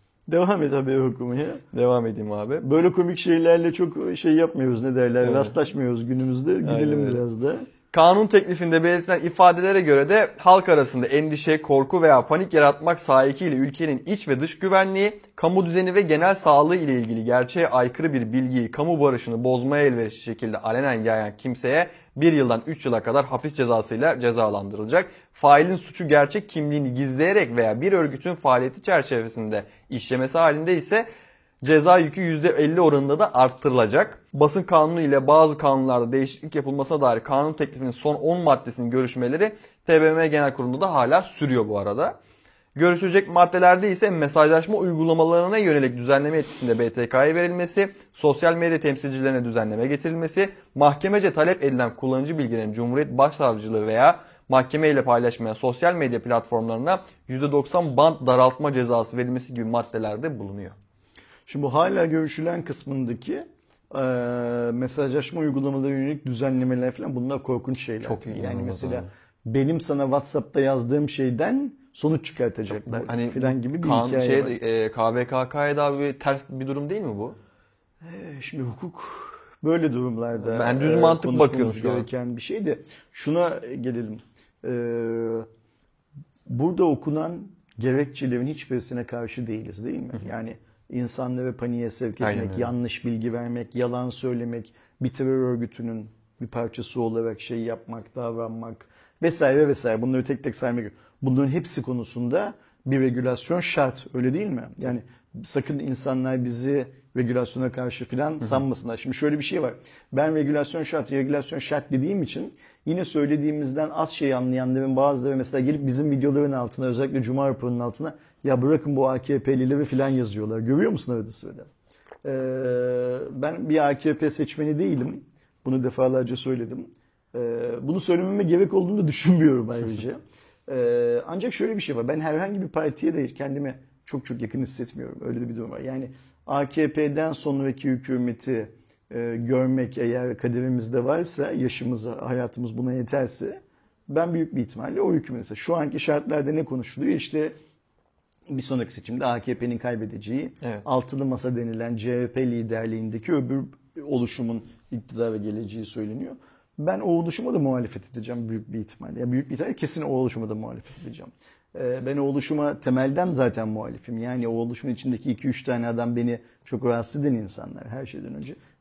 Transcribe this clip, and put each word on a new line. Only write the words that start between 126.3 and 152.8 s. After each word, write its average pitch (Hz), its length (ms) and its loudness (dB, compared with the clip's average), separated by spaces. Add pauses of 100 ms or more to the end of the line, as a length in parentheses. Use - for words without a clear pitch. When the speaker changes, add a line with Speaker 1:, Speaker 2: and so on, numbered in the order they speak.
Speaker 1:
söyledim. 123 520 -6 (480)
Ee, 117 360 -4 (100)
bunu 156 180 -2
söylememe 185 440 0
gerek 175 300 4
olduğunu 196 300 2
da 151 40 2
düşünmüyorum 143 640 4
ayrıca. 113 540 -6
<laughs> - 60 -20 (420)
Ee, 120 560 2
ancak 190 260 -4
şöyle 220 220 -2
bir 208 60 -4
şey 143 140 -4
var. 117 120 -2
Ben 151 120 -2
herhangi 180 420 -2
bir 156 60 -6
partiye 156 460 -2
de 147 140 -2
kendimi 139 480 -6 (300)
çok 131 200 -8
çok 117 160 -10
yakın 120 200 -6
hissetmiyorum. - 640 -10
Öyle 120 160 -6
de 120 80 -6
bir 113 60 -10
durum 113 160 -10
var. - 80 -12
Yani 131 320 -10 (360)
A 143 220 -2
K 151 240 0
P'den 151 380 -2
sonraki 139 580 -4
hükümeti, 123 800 -4 (420)
e, 117 240 -6
görmek 127 640 0
eğer 123 400 -2
kaderimizde 123 640 -2
varsa, 151 480 -2
yaşımız, 120 540 -4
hayatımız 120 720 -6
buna 127 160 -4
yeterse 131 680 -4 (480)
ben 165 240 0
büyük 160 220 -4
bir 127 60 -2
ihtimalle 135 400 -8
o - 120 2
hükümeti. 113 420 -6
Şu 170 200 -4
anki 156 240 -4
şartlarda 147 520 -2
ne 156 140 -2
konuşuluyor? 131 480 -4
İşte 156 380 -4 (960)
bir 131 120 -6
sonraki 127 320 -6
seçimde 123 320 -8
A 120 140 -2
K 123 180 -6
P'nin 120 200 -4
kaybedeceği, 113 840 -6
Speaker 2:
Evet. 107 240 -8
Speaker 1:
altılı 131 400 -2
masa 127 300 -4
denilen 117 400 -6
C 123 280 -4
H 120 80 -6
P 131 200 -2
liderliğindeki 113 800 -6